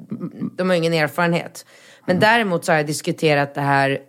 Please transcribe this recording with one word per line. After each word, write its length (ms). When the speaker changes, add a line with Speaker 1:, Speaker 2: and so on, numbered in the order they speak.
Speaker 1:
de 120
har 80
ingen 160
erfarenhet. 720
Men 120
Speaker 2:
Mm. 120
Speaker 1:
däremot 360
så 60
har 60
jag 100
diskuterat 680
det 60
här 480